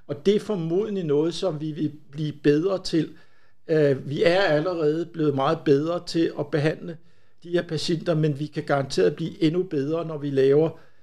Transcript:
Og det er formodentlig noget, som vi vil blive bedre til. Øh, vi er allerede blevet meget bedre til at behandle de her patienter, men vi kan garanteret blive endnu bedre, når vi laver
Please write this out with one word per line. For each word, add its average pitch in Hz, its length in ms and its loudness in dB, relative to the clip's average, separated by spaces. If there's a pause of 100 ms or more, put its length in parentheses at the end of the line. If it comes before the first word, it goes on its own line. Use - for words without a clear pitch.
Og 147 200 -6
det 202 100 4
er 202 40 2
formodentlig 190 640 -2
noget, 156 300 0
som 165 260 -4
vi 156 120 -6
vil 147 200 -4 (180)
blive 147 220 -6
bedre 175 500 2
til. - 280 -2 (580)
Øh, 143 420 2
vi 139 120 -2
er 175 180 4
allerede 165 640 0
blevet 151 280 0
meget 147 300 0
bedre 160 420 2
til 165 320 0
at 147 80 -4
behandle 156 500 -2 (460)
de 175 80 -16
her 170 120 2
patienter, 165 520 -2
men 151 240 2
vi 147 80 -4
kan 151 160 -8
garanteret 147 540 0
blive - 260 -6
endnu 170 200 2
bedre, 160 420 -2
når 160 140 -8
vi 143 120 -4
laver 139 400 4 (320)